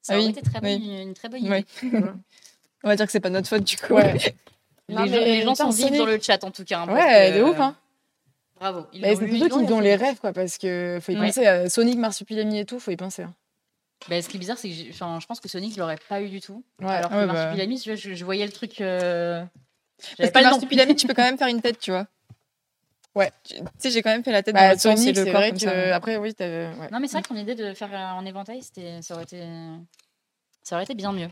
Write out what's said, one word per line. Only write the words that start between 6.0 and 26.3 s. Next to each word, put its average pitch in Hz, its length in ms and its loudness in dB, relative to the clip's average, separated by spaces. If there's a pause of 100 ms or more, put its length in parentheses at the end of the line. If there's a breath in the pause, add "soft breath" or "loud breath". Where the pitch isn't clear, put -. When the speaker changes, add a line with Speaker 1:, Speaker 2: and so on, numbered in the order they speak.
Speaker 1:
le 220 120 0
chat, 208 240 0
en 190 60 -8
tout 190 160 -16
cas, 175 160 -4
hein, 170 60 -6
parce 208 180 2
Speaker 3:
Ouais, 202 280 10
Speaker 1:
que, 185 40 2
Speaker 3:
de 214 60 6
ouf, 311 160 4
hein. 285 160 0 (840)
Speaker 1:
bravo, 180 340 -8
ils 190 80 -14
Speaker 3:
Mais 196 120 2
Speaker 1:
l'ont 196 60 2
Speaker 3:
c'est 220 60 -2
Speaker 1:
eu, 214 40 -4
Speaker 3:
tous 233 60 0
Speaker 1:
ils 233 80 2
Speaker 3:
ceux 339 60 4
Speaker 1:
l'ont 254 180 2
Speaker 3:
qui 214 60 2
ont 226 60 2
les 202 200 6
Speaker 1:
fait. 240 60 0
Speaker 3:
rêves, 269 140 -2
quoi, 196 140 -4
parce 185 240 -6
que 175 460 -4
faut - 80 -6
y 185 80 -2
Speaker 1:
Ouais. 214 80 2
Speaker 3:
penser 240 180 0
à 180 240 4
Sonic, 233 300 2
Marsupilami 214 580 -4
et 208 80 -4
tout, 247 140 -12
faut 233 100 -10
y 226 80 -4
penser, 190 240 -12
hein. 175 120 -14 (760)
Speaker 1:
Bah, 170 140 -2
ce 170 40 -14
qui - 100 -14
est - 20 -10
bizarre, 185 180 -8
c'est 202 120 -12
que 170 40 -10
j'ai, 160 160 -14
enfin, 170 320 -10
je - 60 -20
pense 233 120 -12
que - 80 -20
Sonic, 202 280 -10
je 202 40 -12
l'aurais 160 200 -6 (100)
pas 202 140 -6
eu 202 60 -8
du 190 120 -12
tout. 214 220 -18 (180)
Speaker 3:
Ouais. 190 60 -6
Speaker 1:
Alors 175 240 -2
que - 40 -4
Speaker 2:
Ouais, 202 120 2
bah. 180 60 0
Speaker 1:
Marsupilami, 190 460 -2
tu 220 100 -10
vois, 220 60 -6
je, 190 200 -12
je 175 100 -12
voyais 196 220 -4
le 202 40 -10
truc, - 300 -12
euh, 175 640 -2 (720 loud breath)
j'avais - 0 -
Speaker 2:
Parce 175 140 2
Speaker 1:
pas 170 80 8
Speaker 2:
que 262 60 8
Speaker 1:
le 254 40 10
nom. 262 60 8
Speaker 2:
Marsupilami, 262 400 4
tu 294 100 0
peux 254 80 0
quand 247 100 2
même 254 140 2
faire 269 120 0
une 240 120 -2
tête, 240 160 -2
tu - 140 -8
vois. 185 160 -2 (1040)
Speaker 3:
Ouais. 196 180 2 (120)
Speaker 2:
Tu, - 120 -18
tu - 60 -14 (160)
sais, 262 140 -4
j'ai 233 100 2
quand 220 80 0
même 233 140 0
fait 254 80 -2
la 202 100 4
tête 208 140 -2
Speaker 3:
Bah, 190 80 10
Speaker 2:
dans 190 80 10
l'autre 190 100 4
sens 220 120 6
et 220 100 4
Speaker 3:
Sonic, 247 140 4
Speaker 2:
le 190 80 2
Speaker 3:
c'est 190 60 0
Speaker 2:
corps 196 100 6
Speaker 3:
vrai 208 100 4
Speaker 2:
comme 190 80 -6
Speaker 3:
que, 208 60 -4
Speaker 2:
ça. 185 300 2
Speaker 3:
après, 220 220 -2
oui, 214 160 -6